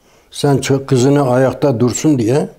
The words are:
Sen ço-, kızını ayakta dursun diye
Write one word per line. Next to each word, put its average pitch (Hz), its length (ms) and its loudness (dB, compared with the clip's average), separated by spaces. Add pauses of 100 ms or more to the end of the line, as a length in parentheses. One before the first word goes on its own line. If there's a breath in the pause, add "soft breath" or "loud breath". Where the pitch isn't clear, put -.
(300 soft breath)
Sen 139 280 0
ço-, 135 280 -2
kızını 135 440 2
ayakta 127 500 0
dursun 123 380 0
diye 131 300 -2 (100)